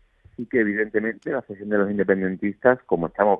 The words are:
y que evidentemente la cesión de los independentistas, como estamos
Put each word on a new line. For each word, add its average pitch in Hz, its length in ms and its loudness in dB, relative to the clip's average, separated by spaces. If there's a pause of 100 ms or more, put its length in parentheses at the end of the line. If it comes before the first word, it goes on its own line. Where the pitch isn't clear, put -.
(380)
y 120 100 -10
que 127 120 0
evidentemente 107 720 -2
la 135 120 -4
cesión 104 260 -12
de 104 80 0
los 101 120 2
independentistas, 98 920 0
como 85 240 -2
estamos 101 320 2